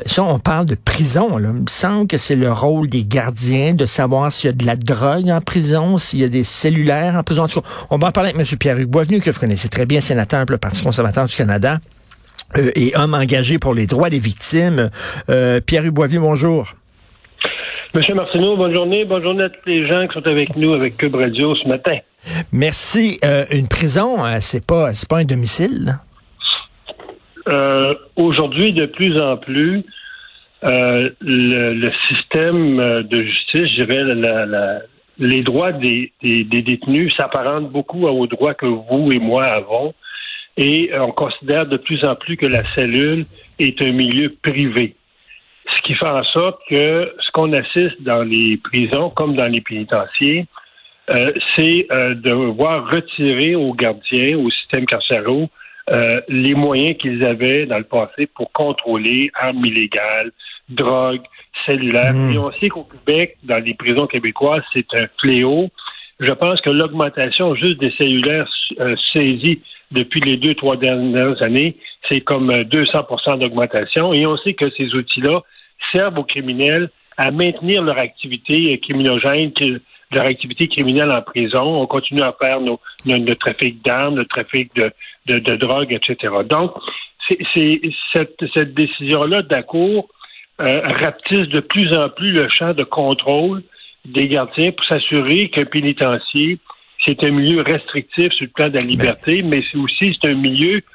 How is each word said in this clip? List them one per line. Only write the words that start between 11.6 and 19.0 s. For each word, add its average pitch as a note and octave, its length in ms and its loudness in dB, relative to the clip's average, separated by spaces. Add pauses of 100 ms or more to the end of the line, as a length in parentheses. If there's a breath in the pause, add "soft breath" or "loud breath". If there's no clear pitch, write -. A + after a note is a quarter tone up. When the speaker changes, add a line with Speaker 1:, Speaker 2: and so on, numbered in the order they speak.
Speaker 1:
euh, C3 200 4
et B2+ 200 2
homme D3+ 180 2
engagé C3+ 440 2
pour C3 160 0
les A2 140 0
droits C#3+ 200 2
des C#3+ 120 0
victimes. C3+ 680 0 (400 loud breath)
Euh, B2 320 4
Pierre-Hugues D#3+ 340 0
Boisvenu, D3+ 260 2
bonjour. D#3 480 2 (1200 loud breath)
Speaker 2:
Monsieur E3+ 220 2
Martineau, F#3+ 420 2
bonne F3+ 160 2
journée. F3+ 320 0